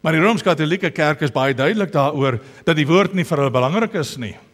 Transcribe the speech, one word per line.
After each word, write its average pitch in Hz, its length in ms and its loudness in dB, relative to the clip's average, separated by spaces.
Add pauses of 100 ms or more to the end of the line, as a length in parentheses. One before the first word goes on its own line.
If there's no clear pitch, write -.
Maar 160 140 0
die 160 60 4
Rooms-Katolieke 160 680 0
Kerk 151 320 0
is 135 80 0
baie 139 240 0
duidelik 175 380 0
daaroor 139 480 0 (240)
dat 160 100 2
die 147 120 0
woord 185 280 4
nie 180 120 0
vir 151 160 0
hulle 131 100 0
belangrik 165 480 0
is - 180 -8
nie. 107 140 -8 (200)